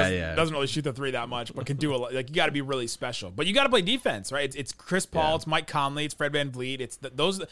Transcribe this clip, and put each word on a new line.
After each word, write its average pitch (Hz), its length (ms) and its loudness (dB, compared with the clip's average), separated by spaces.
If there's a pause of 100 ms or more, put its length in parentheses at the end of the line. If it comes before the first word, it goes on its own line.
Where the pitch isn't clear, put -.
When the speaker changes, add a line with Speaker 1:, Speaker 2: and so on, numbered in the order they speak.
Speaker 1:
doesn't, 92 120 4
Speaker 2:
yeah. 82 180 -2
Speaker 1:
doesn't 160 200 2
really 139 140 0
shoot 151 160 -2
the 143 100 -2
three 135 160 -4
that 120 180 -2
much, 120 260 -6
but 123 120 -6
can 139 100 -2
do 143 180 2
a - 20 2
lot. 123 180 -4
Like, 131 160 -4
you 156 40 -6
gotta 165 160 4
be 143 120 0
really 131 240 -2
special. 117 440 -6
But 127 160 -2
you 196 60 2
gotta 277 160 6
play 233 140 4
defense, 170 500 -2
right? 143 140 0
It's, 135 100 -6
it's 139 160 -6
Chris - 320 -2
Paul, 156 280 2
Speaker 2:
Yeah. 165 40 4
Speaker 1:
it's 156 100 -4
Mike 160 200 2
Conley, 147 400 0
it's 143 80 -6
Fred 147 180 0
VanVleet, 131 480 -2
it's 120 160 -8
th-, 131 180 -10
those, 185 380 2